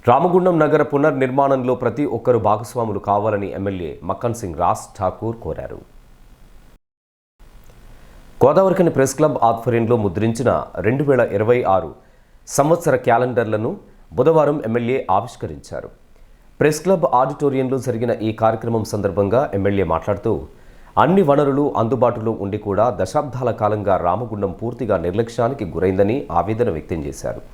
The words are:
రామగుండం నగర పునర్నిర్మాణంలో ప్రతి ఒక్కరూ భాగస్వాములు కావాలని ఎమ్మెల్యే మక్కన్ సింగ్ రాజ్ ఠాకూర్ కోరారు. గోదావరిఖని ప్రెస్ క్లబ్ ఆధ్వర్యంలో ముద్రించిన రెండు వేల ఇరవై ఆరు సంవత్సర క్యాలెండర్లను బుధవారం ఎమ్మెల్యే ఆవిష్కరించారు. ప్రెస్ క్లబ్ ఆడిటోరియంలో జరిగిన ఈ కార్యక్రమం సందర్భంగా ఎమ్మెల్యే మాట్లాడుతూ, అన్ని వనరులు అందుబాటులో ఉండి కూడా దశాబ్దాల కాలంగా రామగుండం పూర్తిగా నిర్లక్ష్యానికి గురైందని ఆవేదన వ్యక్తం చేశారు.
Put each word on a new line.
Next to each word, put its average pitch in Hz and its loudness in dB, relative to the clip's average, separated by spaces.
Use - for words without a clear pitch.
రామగుండం 175 4
నగర 147 4
పునర్నిర్మాణంలో 135 2
ప్రతి 123 -2
ఒక్కరూ 117 2
భాగస్వాములు 107 -2
కావాలని 104 0
ఎమ్మెల్యే 92 -6
మక్కన్ 107 -4
సింగ్ 82 -10
రాజ్ 85 0
ఠాకూర్ 107 -4
కోరారు. 71 -10
గోదావరిఖని 175 4
ప్రెస్ 131 0
క్లబ్ 151 2
ఆధ్వర్యంలో 117 0
ముద్రించిన 113 0
రెండు 135 0
వేల 123 4
ఇరవై 110 2
ఆరు 82 -2
సంవత్సర 151 2
క్యాలెండర్లను 117 0
బుధవారం 147 4
ఎమ్మెల్యే 120 -2
ఆవిష్కరించారు. 82 -8
ప్రెస్ 151 2
క్లబ్ 180 2
ఆడిటోరియంలో 135 0
జరిగిన 117 -2
ఈ - -4
కార్యక్రమం 113 0
సందర్భంగా 101 0
ఎమ్మెల్యే 98 0
మాట్లాడుతూ, 101 -2
అన్ని 185 4
వనరులు 143 4
అందుబాటులో 113 0
ఉండి 98 -4
కూడా 101 2
దశాబ్దాల 127 -2
కాలంగా 104 0
రామగుండం 101 -2
పూర్తిగా 113 -2
నిర్లక్ష్యానికి 113 -2
గురైందని 98 2
ఆవేదన 110 0
వ్యక్తం 82 -6
చేశారు. 60 -8